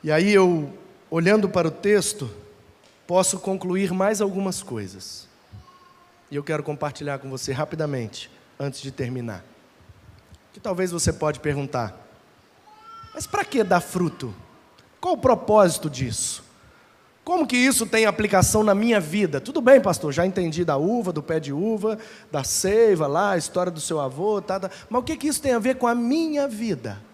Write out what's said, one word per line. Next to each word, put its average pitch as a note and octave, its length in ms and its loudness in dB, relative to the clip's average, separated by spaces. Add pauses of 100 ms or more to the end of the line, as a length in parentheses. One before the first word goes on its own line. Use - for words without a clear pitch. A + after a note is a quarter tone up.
E D3+ 80 -2
aí F3+ 220 4
eu, F3 420 4 (360)
olhando F#3+ 360 4
para F3+ 200 0
o D#3 40 0
texto, G3 560 0 (760)
posso F#3 340 0
concluir F#3 540 -2
mais G3 260 0
algumas G3 440 -2
coisas. G2 640 -12 (1040)
E C#3 40 -10
eu C#3+ 80 -4
quero D3+ 200 -4
compartilhar D3 560 -6
com C3+ 100 -14
você C3 220 -8
rapidamente, C#3+ 800 -6 (280)
antes C#3 220 -8
de C3+ 100 -10
terminar. A#2+ 520 -8 (1080)
Que - 60 -20
talvez F#3 320 -4
você E3+ 220 0
pode D3+ 260 -2
perguntar: C3+ 560 -4 (1200)
"Mas - 140 -10
pra G4+ 180 -2
que C4+ 180 0
dar F3+ 180 4
fruto? D#3+ 520 -4 (680)
Qual F4+ 140 0
o D4 40 2
propósito G#3 720 4
disso? B2 540 -6 (800)
Como E4+ 220 2
que A#3+ 100 -2
isso B3+ 300 4
tem A3 220 4
aplicação G#3 560 4
na G#3 100 4
minha A3 260 4
vida?" D#3+ 400 0
Tudo C#4+ 220 -4
bem, C4 180 10
pastor, E3+ 320 0
já E3 140 0
entendi F3 400 -2
da D3+ 120 2
uva, F#3 360 0
do D3+ 80 -4
pé D#3+ 180 -2
de C#3+ 140 -6
uva, G#3+ 460 -2 (320)
da C#3+ 120 -2
seiva G3 640 2
lá, F3+ 240 2
a F#3 60 2
história F3+ 340 -2
do D#3+ 80 -12
seu D#3 200 -4
avô, E3 420 -2
tá, F#3+ 180 -6
tá. F#3 120 -8 (180)
Mas A#3+ 120 -2
o - 20 -12
que D#4 120 -6
que C#4+ 120 -4
isso D4+ 140 -2
tem C4+ 120 2
a A#3 60 2
ver B3+ 160 0
com B3+ 100 -4
a A#3 80 2
minha C#4+ 540 0
vida? E3 520 -6 (140)